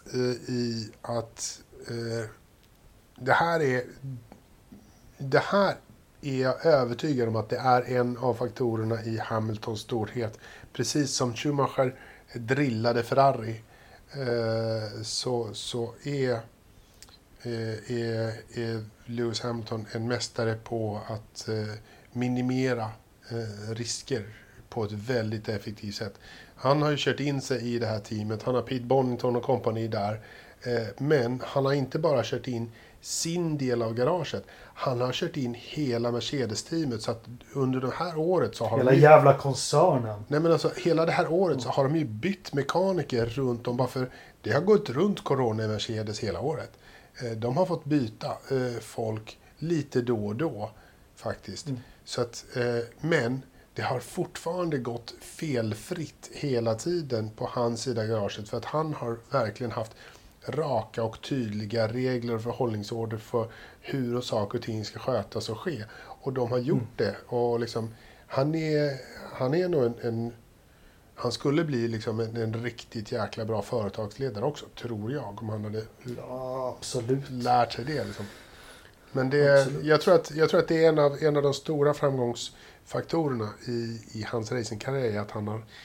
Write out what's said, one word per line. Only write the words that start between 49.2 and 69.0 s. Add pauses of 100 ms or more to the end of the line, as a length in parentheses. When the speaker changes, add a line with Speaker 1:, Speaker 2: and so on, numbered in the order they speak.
Speaker 1:
lite
då
och
då (460)
faktiskt.
Speaker 2:
Mm. (240)
Speaker 1:
Så
att, (120)
eh, (220)
men (320)
det
har
fortfarande
gått
felfritt
hela
tiden
på
hans
sida
av
garaget.
För
att
han
har (140)
verkligen
haft (560)
raka
och
tydliga
regler
och
förhållningsorder
för (320)
hur
och
saker
och
ting
ska
skötas
och
ske. (180)
Och
de
har
gjort
Speaker 2:
Mm. (100)
Speaker 1:
det. (200)
Och
liksom, (320)
han
är, (360)